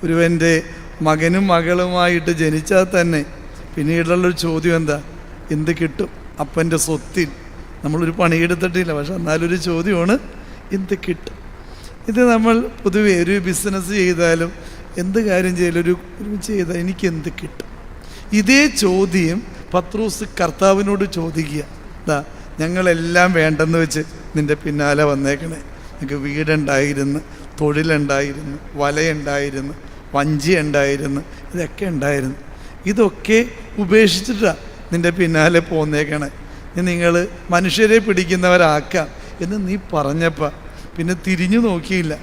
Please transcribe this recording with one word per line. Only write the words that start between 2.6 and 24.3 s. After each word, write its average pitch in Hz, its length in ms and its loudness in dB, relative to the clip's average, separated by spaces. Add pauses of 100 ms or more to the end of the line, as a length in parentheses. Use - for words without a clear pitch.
തന്നെ 170 300 2 (500)
പിന്നീടുള്ളൊരു 170 600 2
ചോദ്യം 165 400 0
എന്താ? 147 260 0 (500)
എന്ത് 156 200 0
കിട്ടും? 160 380 -2 (300)
അപ്പൻ്റെ 165 380 0
സ്വത്തിൽ 156 500 -2 (560)
നമ്മളൊരു 160 280 0
പണിയെടുത്തിട്ടില്ല, 170 840 2
പക്ഷെ 147 200 -4
എന്നാലൊരു 170 420 0
ചോദ്യമാണ് 175 640 0 (520)
എന്ത് 190 260 -2 (100)
കിട്ടും? - 280 -6 (720)
ഇത് 240 240 4
നമ്മൾ 226 380 4 (140)
പൊതുവെ 196 400 4
ഒരു 196 160 2
ബിസിനസ് 185 480 -2
ചെയ്താലും 170 640 2 (460)
എന്ത് 208 320 0
കാര്യം 185 280 2
ചെയ്താലും 175 260 2
ഒരു, 175 140 2 (240)
ഒരു 208 140 -6
ചെയ്താൽ 180 420 -2
എനിക്ക് 180 300 -2
എന്ത് 165 220 -4
കിട്ടും? - 380 -12 (680)
ഇതേ 254 340 6
ചോദ്യം 185 760 2 (320)
പത്രോസ് 196 500 -2 (180)
കർത്താവിനോട് 196 680 2
ചോദിക്കുക. 156 520 -4 (440)
"ദാ, 147 160 0 (360)
ഞങ്ങളെല്ലാം 175 720 4
വേണ്ടെന്ന് 160 460 4
വെച്ച് 156 240 0 (320)